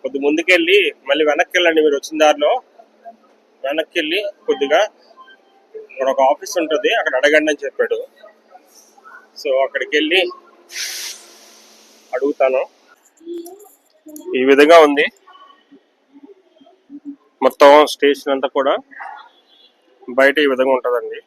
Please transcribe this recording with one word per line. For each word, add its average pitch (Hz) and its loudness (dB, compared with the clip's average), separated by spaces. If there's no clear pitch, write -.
కొద్ది 135 -8
ముందుకెళ్ళి 165 0
మళ్ళీ 147 0
వెనక్కి 156 0
వెళ్ళండి, 160 2
మీరు 151 2
వచ్చిన 151 -8
దారిలో 151 2
వెనక్కి 151 -6
వెళ్ళి 170 -6
కొద్దిగా 151 0
ఇక్కడ - -8
ఒక 135 -2
ఆఫీస్ 147 -2
ఉంటది 156 -2
అక్కడ 160 -4
అడగండి 151 2
అని 143 -6
చెప్పాడు. 117 -4
So 135 -2
అక్కడికి 135 -6
వెళ్ళి 175 0
అడుగుతాను. 135 -2
ఈ 127 -2
విధంగా 147 6
ఉంది 147 4
మొత్తం 143 6
స్టేషన్ 139 -2
అంతా 135 -2
కూడా, 143 -2
బయట 135 2
ఈ 147 2
విధంగా 131 0
ఉంటదండి 123 -2